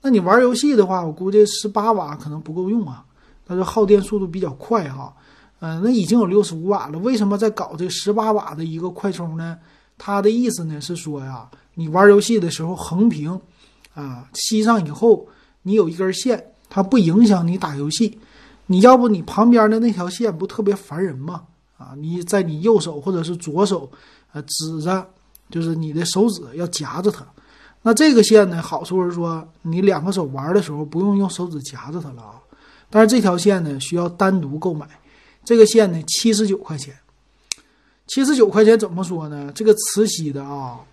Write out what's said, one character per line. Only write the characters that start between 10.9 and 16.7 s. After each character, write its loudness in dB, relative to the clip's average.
说 -10
呀， -14
你 -6
玩 6
游 8
戏 0
的 -2
时 -8
候 -6
横 0
屏， -4
啊， -14
吸 -2
上 2
以 -6
后， 2
你 -4
有 4
一 -8
根 -2
线， -4
它 -2